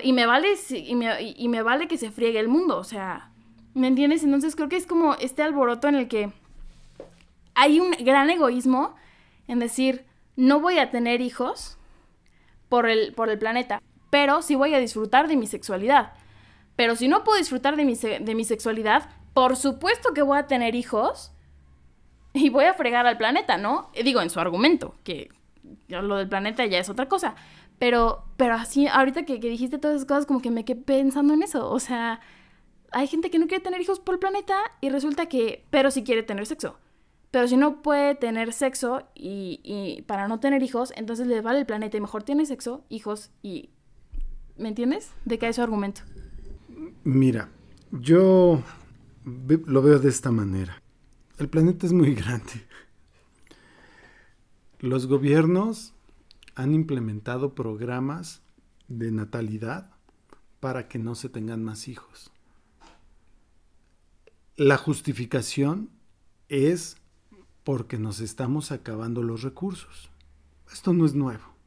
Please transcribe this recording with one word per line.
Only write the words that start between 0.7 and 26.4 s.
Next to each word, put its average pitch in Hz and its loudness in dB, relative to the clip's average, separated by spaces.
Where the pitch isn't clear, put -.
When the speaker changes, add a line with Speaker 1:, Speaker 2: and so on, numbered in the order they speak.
Speaker 1:
y 160 -6
me, 226 -2
y, 226 -10
y 240 -4
me 233 0
vale 269 2
que 320 -4
se 220 -8
friegue 226 0
el 220 0
mundo, 277 2
o 190 -8
sea, 190 -10
¿me 254 2
entiendes? 285 4
Entonces 285 2
creo 302 -2
que 339 -2
es 359 -4
como 330 4
este 262 -4
alboroto 277 0
en 294 4
el 254 0
que 208 -4
hay 294 6
un 359 2
gran 277 4
egoísmo 262 0
en 240 -2
decir, 262 0
"No 269 6
voy 349 2
a 254 2
tener 240 0
hijos 247 -6
por 240 4
el, 220 2
por 226 -2
el 214 -2
planeta, 226 -2
pero 285 4
sí 294 0
voy 285 2
a 269 4
disfrutar 233 2
de 311 2
mi 226 2
sexualidad". 214 0
Pero 233 2
si 240 0
no 370 4
puedo 427 4
disfrutar 285 0
de 294 2
mi 254 2
se-, 220 -4
de 220 -4
mi 226 -2
sexualidad, 220 0
por 254 4
supuesto 349 0
que 285 0
voy 277 4
a 285 -2
tener 240 0
hijos 240 -4
y 277 4
voy 269 4
a 370 4
fregar 240 2
al 240 4
planeta, 240 0
¿no? 220 -2
Eh, - -6
digo, 240 4
en 170 -2
su 175 -4
argumento, 196 2
que - -12
ya 180 -8
lo 202 -2
del 196 -2
planeta 208 -2